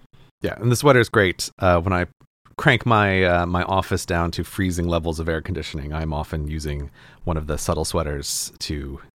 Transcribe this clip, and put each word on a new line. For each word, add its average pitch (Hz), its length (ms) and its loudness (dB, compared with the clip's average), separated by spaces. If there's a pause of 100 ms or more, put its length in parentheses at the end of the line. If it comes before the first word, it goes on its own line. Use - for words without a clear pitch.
(420)
Yeah, - 180 -4
and 117 100 2
the 123 60 4
sweater's 123 320 6
great. 95 420 2 (100)
Uh, 90 200 4
when 92 140 0
I 90 140 0 (500)
crank 131 280 2
my, 101 380 4
uh, 87 220 4
my 87 180 0
office 95 420 -2
down 85 260 0
to 90 120 -4
freezing 87 460 -2
levels 82 320 -2
of 80 80 -4
air 80 120 -2
conditioning, 76 520 -8
I'm 78 200 -4
often 76 360 -6
using 73 420 -6 (320)
one 82 140 -2
of 76 100 -6
the 76 100 -2
subtle 80 280 -2
sweaters 73 760 -4
to 69 400 -8 (160)